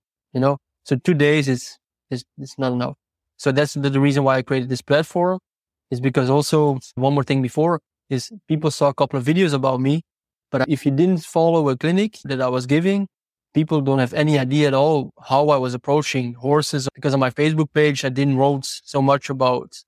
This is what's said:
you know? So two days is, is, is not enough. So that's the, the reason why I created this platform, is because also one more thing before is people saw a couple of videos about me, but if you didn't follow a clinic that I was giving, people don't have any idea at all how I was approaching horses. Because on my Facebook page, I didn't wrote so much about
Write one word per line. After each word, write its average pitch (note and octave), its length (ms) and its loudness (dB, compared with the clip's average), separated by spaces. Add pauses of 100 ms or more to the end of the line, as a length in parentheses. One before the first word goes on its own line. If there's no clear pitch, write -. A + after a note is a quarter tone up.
(320)
you B2+ 80 -2
know? C#3 180 0 (260)
So C#3 120 0
two F3 180 0
days D3 340 2
is, B2+ 300 -6 (320)
is, B2 140 -8 (120)
is C3+ 220 -16
not C3 140 -2
enough. B2 240 -6 (420)
So C#3 140 0
that's C#3+ 220 0
the, C#3+ 160 -2
the C#3 100 0
reason C#3 240 2
why C3+ 120 2
I C3 60 -2
created C3 260 -4
this B2+ 140 -4
platform, F3 560 0 (520)
is B2 100 -6
because C3 280 0
also C#3+ 500 2 (160)
one C3+ 200 0
more C#3 100 0
thing C3+ 180 0
before D#3 380 -2 (300)
is B2+ 200 -4 (180)
people D#3 220 0
saw C#3+ 180 0
a C#3 60 0
couple C#3+ 240 -2
of B2 60 -4
videos D#3+ 300 2
about C3 260 -2
me, C#3+ 220 0 (480)
but C3+ 180 0
if D3+ 160 -2
you C#3+ 80 2
didn't F3 260 2
follow E3 500 0
a C3 80 0
clinic F#3 480 -2
that C3+ 160 -6
I B2+ 80 0
was B2+ 180 -2
giving, F#3+ 420 0 (440)
people D#3 280 0
don't C3+ 180 0
have B2+ 160 0
any D3+ 240 2
idea C#3 300 2
at C3+ 60 0
all C#3+ 380 2 (160)
how D3 220 2
I C#3+ 60 4
was B2+ 180 -2
approaching B2+ 600 -2
horses. C3+ 600 -2
Because C3+ 200 -2
on C3+ 60 2
my B2+ 100 2
Facebook D#3 420 0
page, D3+ 320 0
I C3+ 40 -2
didn't C3+ 280 0
wrote C#3 280 0
so - 380 -6
much C#3 280 0
about B2+ 460 -2 (120)